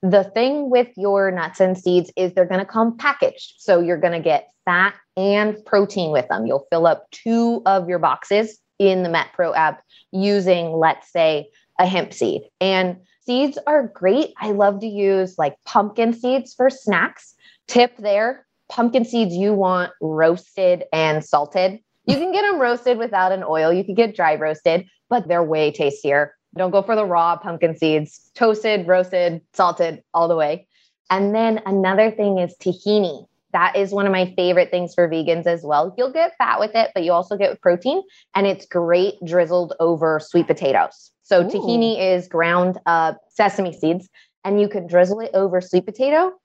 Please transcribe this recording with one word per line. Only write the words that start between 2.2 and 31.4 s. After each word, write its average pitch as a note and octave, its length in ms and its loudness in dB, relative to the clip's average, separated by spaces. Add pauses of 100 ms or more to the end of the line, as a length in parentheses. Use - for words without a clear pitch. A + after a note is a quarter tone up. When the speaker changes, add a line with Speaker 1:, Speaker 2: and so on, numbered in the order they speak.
Speaker 1:
they're F#3 120 2
gonna F#3+ 200 -4
come A3+ 320 -2
packaged. - 600 -4
So F#3 240 2
you're F3 160 0
gonna E3+ 240 -2
get D#3 260 0 (180)
fat F#3 280 2 (240)
and G#3 480 0
protein G3+ 460 0
with D3 180 0
them. G2+ 160 -2
You'll C3+ 240 -4
fill E3 180 0
up - 240 -2
two A#3 540 -2
of F#3+ 240 0
your F3 100 -2
boxes G3+ 580 -2 (220)
in F#3+ 240 2
the F3 60 -4
MetPro E3 460 -4
app D#3 260 0 (300)
using, F#3+ 600 0
let's D#3+ 400 -2
say, D#3 380 0 (300)
a F3+ 60 4
hemp F#3 280 -4
seed. - 280 -4 (200)
And F#3 360 0 (280)
seeds C4+ 400 -2
are C#4+ 220 0
great. G3+ 520 0
I G#3+ 120 -6
love G3+ 300 2
to A3+ 60 -8
use, G3 500 -2
like, D3 180 -2 (100)
pumpkin A3+ 480 0
seeds B3+ 400 -4
for B3+ 160 2
snacks. - 640 -4 (340)
Tip A#3+ 300 2
there, G#3+ 480 -2 (240)
pumpkin A#3+ 360 0
seeds A3+ 300 -2
you G3+ 180 0
want F#3 380 0 (100)
roasted E3+ 840 0 (100)
and D#3 320 0
salted. F#3 540 -2 (260)
You C#4+ 120 0
can F4 140 -4
get G4+ 140 0
'em G4 140 -2
roasted A#3+ 380 0
without G3 340 -2
an F#3+ 120 -4
oil. D#3+ 300 0
You F#3 100 -2
can F#3+ 120 -8
get A3 200 0
dry D#3+ 200 0
roasted, D#3 500 -2 (240)
but A3+ 180 -2
they're E3+ 160 0
way D#3 280 0
tastier. C#3+ 640 -2 (200)
Don't F#3 160 -2
go G3 100 2
for A3 140 -2
the G#3+ 100 0
raw E3+ 300 0
pumpkin E3+ 420 -4
seeds. D#3 560 -2
Toasted, G#3+ 540 0
roasted, F3+ 540 0 (120)
salted, E3+ 500 0 (100)
all E3+ 140 2
the E3 80 0
way. D#3+ 320 -2 (420)
And G3 240 0
then A3 320 0